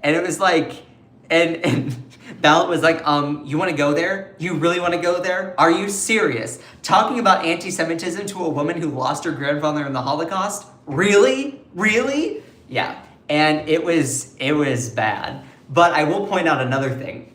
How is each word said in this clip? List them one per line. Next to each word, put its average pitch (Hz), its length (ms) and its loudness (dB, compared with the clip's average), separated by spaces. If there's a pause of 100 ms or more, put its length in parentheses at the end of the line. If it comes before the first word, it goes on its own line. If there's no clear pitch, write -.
And 147 120 2
it 175 80 0
was 180 160 -4
like, 175 440 0 (460)
and, 165 360 2
and 135 380 -2 (200)
<laughs> - 180 -18
Balint 165 280 4
was 165 120 0
like, 160 240 2
Um, 147 400 0
you 143 120 -4
wanna 180 160 0
go 147 200 2
there? 185 440 -2
You 175 180 -4
really 170 240 2
wanna 175 220 0
go 175 200 0
there? 185 360 -4
Are 165 140 6
you 196 180 0
serious? 190 720 -2 (220)
Talking 226 380 2
about 190 260 2
anti-Semitism 170 840 -4
to 185 180 -8
a 165 40 -2
woman 151 320 -4
who 160 80 -4
lost 131 360 -4
her 170 60 -4
grandfather 147 540 -2
in 135 80 -6
the 127 80 -4
Holocaust? 165 680 -4 (180)
Really? 202 760 2 (120)
Really? 247 720 0 (260)
Yeah. - 320 -6 (280)
And 151 380 2
it 160 160 2
was, 165 540 0
it 135 160 -2
was 143 360 0
bad. 110 540 -4 (260)
But 170 220 6
I 151 140 2
will 196 220 0
point 185 200 0
out 143 140 2
another 135 280 0
thing. - 460 -10